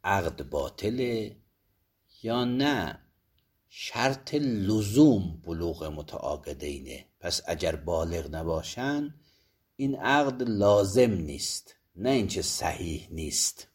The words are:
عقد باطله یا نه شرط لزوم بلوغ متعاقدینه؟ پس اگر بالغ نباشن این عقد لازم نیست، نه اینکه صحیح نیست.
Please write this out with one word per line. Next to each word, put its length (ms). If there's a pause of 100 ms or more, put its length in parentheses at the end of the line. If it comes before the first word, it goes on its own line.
عقد 380
باطله 920 (840)
یا 220
نه 540 (720)
شرط 680
لزوم 1080
بلوغ 400
متعاقدینه؟ 1200 (140)
پس 260
اگر 300
بالغ 580
نباشن 800 (600)
این 200
عقد 460
لازم 680
نیست، 640 (200)
نه 140
اینکه 320
صحیح 680
نیست. 640